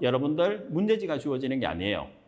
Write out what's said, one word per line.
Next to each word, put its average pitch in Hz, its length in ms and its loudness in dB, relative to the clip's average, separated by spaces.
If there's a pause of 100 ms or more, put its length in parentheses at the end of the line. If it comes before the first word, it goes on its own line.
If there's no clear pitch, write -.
여러분들 151 680 2
문제지가 190 480 0
주어지는 135 420 -2
게 110 60 0
아니에요. 85 420 -2 (200)